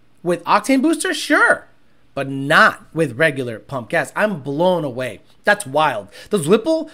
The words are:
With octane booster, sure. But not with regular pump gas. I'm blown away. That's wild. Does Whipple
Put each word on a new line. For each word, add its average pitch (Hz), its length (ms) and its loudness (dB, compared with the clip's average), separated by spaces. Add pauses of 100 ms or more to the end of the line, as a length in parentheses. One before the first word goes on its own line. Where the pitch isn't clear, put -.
(220)
With 170 220 -2
octane 262 380 2
booster, 320 300 0
sure. 349 540 2 (480)
But 135 140 -4
not 143 640 2
with 143 260 -2
regular 131 400 -2
pump 123 320 -10
gas. 156 260 -2
I'm 190 240 -2
blown 160 440 0
away. 120 360 -8 (240)
That's 208 220 0
wild. 131 420 0 (200)
Does 165 200 -2
Whipple 320 460 2